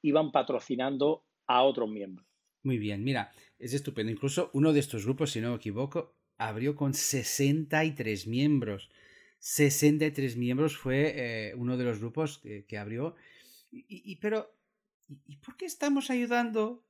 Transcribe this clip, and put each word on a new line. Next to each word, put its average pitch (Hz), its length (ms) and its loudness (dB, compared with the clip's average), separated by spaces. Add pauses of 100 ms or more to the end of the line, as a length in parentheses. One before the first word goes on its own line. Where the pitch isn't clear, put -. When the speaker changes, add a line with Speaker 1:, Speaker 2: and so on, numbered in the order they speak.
Speaker 1:
iban 151 300 2
patrocinando 135 920 0 (240)
a 123 160 6
otros 123 260 2
miembros. 98 360 -10 (380)
Speaker 2:
Muy 131 140 0
bien, 104 260 -2
mira, 123 280 -2 (280)
es 120 140 -6
estupendo. 120 380 -4
Incluso 139 420 -2
uno 151 200 6
de 147 60 6
estos 117 260 -4
grupos, 131 260 0
si 110 100 -4
no 120 100 -2
me 120 40 -2
equivoco, 123 600 -6 (220)
abrió 113 380 -2
con 139 180 0
sesenta 143 920 2
y 160 60 0
tres 107 360 -4
miembros. 120 600 0 (500)
Sesenta 147 680 4
y 151 60 0
tres 135 240 -2
miembros 127 400 0
fue, 135 400 0
eh, 113 400 -4
uno 123 220 -2
de 123 80 0
los 110 140 0
grupos 143 400 -4
que, 104 260 -14
que 107 120 -10
abrió. 117 380 -6 (560)
Y, - 160 -16
y, 202 240 -16
y, 170 40 -12
pero, 214 360 -4 (560)
¿y, 143 200 -18
y 143 100 -20
por - 180 -20
qué 370 100 -12
estamos 285 440 0
ayudando? 240 800 0